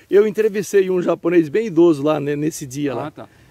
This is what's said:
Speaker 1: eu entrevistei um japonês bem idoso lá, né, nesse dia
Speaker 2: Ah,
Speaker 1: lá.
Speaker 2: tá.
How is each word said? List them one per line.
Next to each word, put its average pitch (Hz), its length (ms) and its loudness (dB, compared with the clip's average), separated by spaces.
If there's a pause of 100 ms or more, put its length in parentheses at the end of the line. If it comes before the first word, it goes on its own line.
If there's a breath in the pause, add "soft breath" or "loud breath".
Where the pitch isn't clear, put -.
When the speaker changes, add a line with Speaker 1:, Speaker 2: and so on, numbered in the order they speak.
Speaker 1:
eu 208 200 4
entrevistei 202 640 0
um 180 100 0
japonês 170 480 0
bem 214 160 -2
idoso 165 380 2
lá, 151 160 0
né, 143 160 -4
nesse 151 320 -6
dia 135 240 -6
Speaker 2:
Ah, 120 40 -8
Speaker 1:
lá. 143 160 -8
Speaker 2:
tá. 113 160 -18 (240 soft breath)